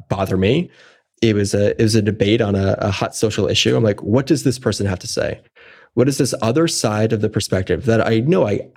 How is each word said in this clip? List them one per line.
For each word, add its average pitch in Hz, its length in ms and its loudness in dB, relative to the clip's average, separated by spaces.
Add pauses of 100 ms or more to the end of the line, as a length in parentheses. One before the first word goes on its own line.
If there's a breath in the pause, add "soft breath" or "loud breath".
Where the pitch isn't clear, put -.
bother 95 280 -2
me. 127 320 2 (520 soft breath)
It 110 140 4
was 101 180 0
a, 101 260 2
it 117 40 2
was 110 120 2
a 107 60 4
debate 104 400 2
on 101 140 0
a, 98 240 2
a 98 120 -2
hot - 240 -4
social 104 320 -2
issue. 117 280 2
I'm 123 80 2
like, 104 180 0
"What 120 240 0
does 139 180 0
this - 140 0
person 101 300 -2
have 95 120 -2
to - 80 -16
say? - 320 -6 (540 soft breath)
What 120 140 2
is 135 100 0
this 135 240 -2
other 143 260 2
side 110 460 0
of 107 80 -2
the 107 80 0
perspective 95 560 -2
that 113 200 2
I 113 160 0
know 147 260 2
I - 120 -2 (180)